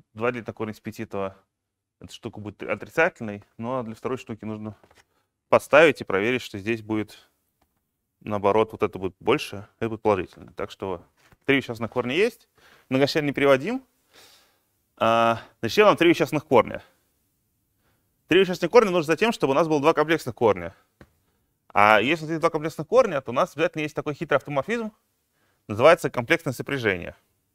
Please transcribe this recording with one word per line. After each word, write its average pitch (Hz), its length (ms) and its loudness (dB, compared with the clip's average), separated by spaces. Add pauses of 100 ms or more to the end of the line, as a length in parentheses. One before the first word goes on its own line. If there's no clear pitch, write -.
(140)
два 117 180 -2
делить 120 160 -12
на 110 40 -10
корень 107 200 -8
из - 80 -20
пяти, 110 240 -12
то 98 320 -8 (640)
эта 92 120 -20
штука - 280 -16
будет 104 240 -16
отрицательной, 107 800 -4 (120)
но 123 280 -8
для 110 100 -14
второй 120 240 -8
штуки 107 260 -16
нужно 107 300 -12 (760)
подставить 139 520 4
и 117 40 -12
проверить, 110 380 -2
что - 160 -14
здесь 110 240 -6
будет, 107 480 -8 (880)
наоборот, 104 540 0
вот 104 100 -10
это 98 160 -4
будет 92 220 -8
больше, 104 480 -4 (100)
это 117 120 -6
будет 110 120 -12
положительно. 92 520 -2
Так - 180 -10
что 95 320 -10 (400)
три 139 120 2
вещественных 117 340 -6
корня 123 240 -4
есть, 214 340 -4 (400)
многочлен 139 380 0
не 143 60 -2
переводим. 143 520 0 (1120)
А, 113 440 2 (220)
зачем 208 240 2
нам 170 100 6
три 170 140 4
вещественных 151 340 -2
корня? 107 400 2 (1400)
Три 190 120 6
вещественных 180 300 0
корня 220 200 6
нужно 165 240 0
за - 20 2
тем, 220 160 0
чтобы 139 200 0
у 135 40 0
нас 165 100 2
было 156 140 0
два 151 120 4
комплексных 151 440 -2
корня. 95 400 0 (960)
А 104 280 6
если 156 240 -2
у - 20 -8
нас 151 40 -8
есть 165 100 -4
два 165 100 0
комплексных 156 360 -8
корня, 208 340 0
то 117 120 -8
у - 20 -8
нас 165 220 -2
обязательно 160 260 -4
есть 151 140 -10
такой 147 180 -6
хитрый 147 220 -2
автоморфизм, 208 560 -6 (760)
называется 135 440 4
комплексное 139 420 -2
сопряжение. 107 640 -4 (380)